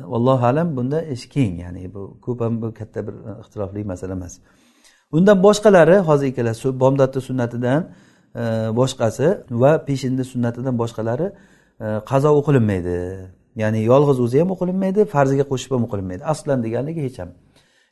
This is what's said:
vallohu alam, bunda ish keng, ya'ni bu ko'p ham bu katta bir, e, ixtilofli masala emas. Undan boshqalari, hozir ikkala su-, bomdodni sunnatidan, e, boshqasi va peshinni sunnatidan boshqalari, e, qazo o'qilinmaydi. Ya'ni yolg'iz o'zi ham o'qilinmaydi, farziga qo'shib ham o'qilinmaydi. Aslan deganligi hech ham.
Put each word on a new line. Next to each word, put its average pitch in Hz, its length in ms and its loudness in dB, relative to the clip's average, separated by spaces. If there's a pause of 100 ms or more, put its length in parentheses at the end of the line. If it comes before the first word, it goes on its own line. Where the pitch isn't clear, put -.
(120)
vallohu 123 340 2
alam, 151 300 0
bunda 127 260 -2
ish 139 260 -10
keng, 127 320 -2
ya'ni 90 340 -14
bu 101 80 -12 (180)
ko'p 120 200 -8
ham 113 220 -4
bu 113 120 -6
katta - 320 -12
bir, - 80 -12
e, - 160 -16 (100)
ixtilofli 104 440 -10
masala 92 280 -8
emas. 90 220 -10 (800)
Undan 185 300 6
boshqalari, 196 560 8
hozir 151 280 2
ikkala 117 280 -2
su-, 131 260 -4
bomdodni 135 400 2
sunnatidan, 123 600 -2 (540)
e, 117 80 -6 (340)
boshqasi 127 500 0 (240)
va 120 220 4 (120)
peshinni 131 400 -4
sunnatidan 120 540 -4
boshqalari, 117 500 -4 (520)
e, 113 60 -8 (140)
qazo 139 360 0
o'qilinmaydi. 107 600 0 (600)
Ya'ni 110 280 -2
yolg'iz 135 360 4
o'zi 123 200 2
ham 180 100 0
o'qilinmaydi, 190 540 -2
farziga 139 460 0
qo'shib 131 220 -6
ham 123 120 0
o'qilinmaydi. 95 400 -8
Aslan 147 380 -4
deganligi 131 400 -6
hech 127 160 -8
ham. 85 120 -12 (600)